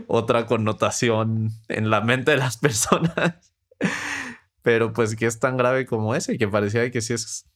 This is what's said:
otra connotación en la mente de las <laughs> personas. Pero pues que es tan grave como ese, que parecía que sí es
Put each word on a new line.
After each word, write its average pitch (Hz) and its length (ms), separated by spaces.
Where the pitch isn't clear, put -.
otra 113 400
connotación 110 1040
en 107 220
la 107 100
mente 120 300
de 147 60
las 131 200
<laughs> - 20
personas. 165 960
Pero 113 300
pues 110 240
que 113 100
es 117 140
tan 127 160
grave 127 280
como 110 300
ese, 170 240
que 113 100
parecía 107 420
que 120 120
sí 117 100
es - 440